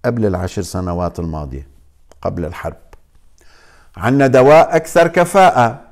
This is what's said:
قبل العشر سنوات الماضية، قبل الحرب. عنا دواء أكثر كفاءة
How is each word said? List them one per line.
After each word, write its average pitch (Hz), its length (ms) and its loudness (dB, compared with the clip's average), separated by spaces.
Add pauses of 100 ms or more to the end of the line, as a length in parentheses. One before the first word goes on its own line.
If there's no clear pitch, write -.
قبل 117 220 -2
العشر 92 360 -4
سنوات 87 560 -6
الماضية، 76 480 -10 (560)
قبل - 220 -8
الحرب. 85 320 -12 (1200)
عنا 131 300 0
دواء 139 500 4
أكثر 170 300 0
كفاءة 175 760 2 (120)